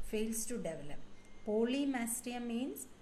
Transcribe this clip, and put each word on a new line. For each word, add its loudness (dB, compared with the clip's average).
fails 2
to 0
develop. -2
Polymastia 2
means, -2